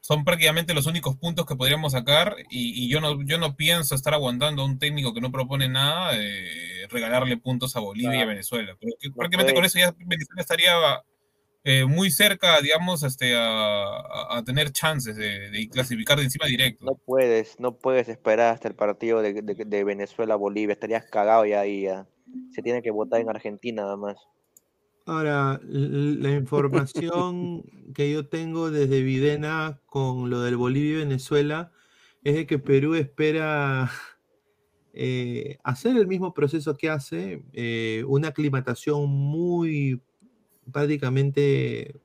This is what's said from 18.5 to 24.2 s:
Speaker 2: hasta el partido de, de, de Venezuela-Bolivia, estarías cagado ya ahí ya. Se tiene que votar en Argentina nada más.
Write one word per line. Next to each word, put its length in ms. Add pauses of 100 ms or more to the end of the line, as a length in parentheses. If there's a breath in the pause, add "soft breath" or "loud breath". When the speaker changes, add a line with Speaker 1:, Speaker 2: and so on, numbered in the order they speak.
Speaker 2:
hasta 140
el 80
partido 460
de, 200
de, 140 (100)
de 200
Venezuela-Bolivia, 880
estarías 360
cagado 360
ya 160
ahí 220
ya. 220 (460)
Se 100
tiene 200
que 100
votar 300
en 80
Argentina 540
nada 120
más. 220 (880)